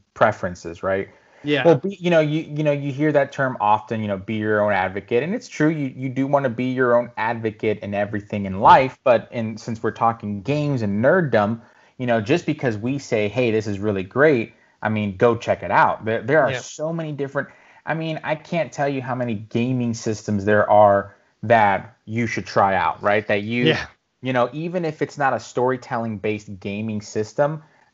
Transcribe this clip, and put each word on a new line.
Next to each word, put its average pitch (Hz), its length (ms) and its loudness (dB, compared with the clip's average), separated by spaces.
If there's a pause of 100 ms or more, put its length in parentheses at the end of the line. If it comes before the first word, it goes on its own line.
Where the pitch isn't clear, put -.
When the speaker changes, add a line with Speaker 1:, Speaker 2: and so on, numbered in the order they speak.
(140)
Speaker 1:
preferences, 90 680 -2
right? 95 280 -2 (320)
Speaker 2:
Yeah. 143 240 0
Speaker 1:
Well, 165 80 8
be, 190 220 -4
you 175 120 -4
know, 165 120 4
you, 156 200 0
you 147 220 -6
know, 147 100 2
you 143 180 -4
hear 147 220 0
that 139 200 2
term 135 280 -4
often, 110 400 0
you 107 80 -4
know, 101 80 -2
be 98 200 -6
your 107 260 2
own 104 100 2
advocate, 98 500 0
and 180 120 -4
it's 254 120 -8
true. 151 220 0
You, 147 260 -2
you 131 140 -8
do 131 180 -2
wanna 139 220 2
be 127 240 -4
your 127 260 2
own 120 200 -4
advocate 110 600 -2
in 101 120 -8
everything 101 540 -4
in 95 140 -6
life, 135 440 6
but 113 260 4
in, 110 280 -6
since 113 240 -8
we're 113 80 -2
talking 104 500 -2
games 143 400 -2
and 104 240 0
nerddom, 117 560 2 (380)
you 123 80 -6
know, 113 160 2
just 156 240 0
because 135 320 -2
we 127 200 -4
say, 104 300 -2
"Hey, 123 220 0
this 107 160 0
is 101 120 -4
really 101 240 -2
great," 123 520 2 (280)
I 107 60 -2
mean, 104 300 -4
go 120 180 4
check 110 260 -2
it 87 80 -6
out. 107 360 2
There, 110 160 -2
there 143 200 2
are 123 100 2
Speaker 2:
Yeah. 127 80 -6
Speaker 1:
so 156 340 -8
many 156 180 -8
different, 139 360 -6 (360)
I - 100 -4
mean, 160 300 -6
I 151 120 -4
can't 151 360 -6
tell 143 160 -2
you 135 140 -4
how 123 120 -6
many 123 200 -4
gaming 120 600 -2
systems 107 520 -4
there 104 220 4
are 101 460 6 (280)
that 104 520 2 (120)
you 113 200 -4
should 110 200 -6
try 98 280 2
out, 85 280 0
right? 104 240 0
That 104 160 0
you, 120 240 0
Speaker 2:
Yeah. 156 200 0 (360)
Speaker 1:
you 127 100 -4
know, 123 200 2
even 170 320 -6
if 156 180 -6
it's 147 160 -6
not 135 160 0
a 110 60 -4
storytelling-based 110 1160 -4
gaming 104 420 -6
system, 143 600 -4 (320)